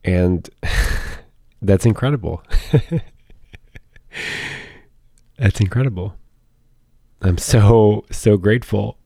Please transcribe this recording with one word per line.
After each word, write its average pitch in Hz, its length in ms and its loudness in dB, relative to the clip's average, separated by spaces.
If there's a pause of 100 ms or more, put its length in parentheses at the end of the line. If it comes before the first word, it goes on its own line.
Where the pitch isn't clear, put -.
And 90 440 0 (600)
<laughs> - 520 -20
that's 98 240 2
incredible. 117 580 -2 (280)
<laughs> 123 100 4 (2500)
That's 107 220 0
incredible. 101 560 -4 (1080)
I'm 92 160 0
so, 107 720 4
so 104 260 2
grateful 104 680 -2